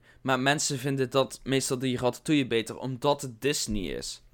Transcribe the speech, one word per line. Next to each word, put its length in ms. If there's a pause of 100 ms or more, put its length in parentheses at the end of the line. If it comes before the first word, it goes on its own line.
(220)
Maar 180
mensen 400
vinden 300
dat 340
meestal 360
die 180
Ratatouille 500
beter, 300
omdat 440
het 200
Disney 400
is. 420 (100)